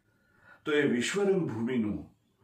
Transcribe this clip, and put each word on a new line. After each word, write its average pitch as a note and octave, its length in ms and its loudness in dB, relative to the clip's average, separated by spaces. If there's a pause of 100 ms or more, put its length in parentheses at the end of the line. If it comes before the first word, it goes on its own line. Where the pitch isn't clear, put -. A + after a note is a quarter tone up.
(640)
તો D3+ 80 -2
એ D3 100 4
વિશ્વ B2 400 0
રંગભૂમિનું A#2 880 0 (340)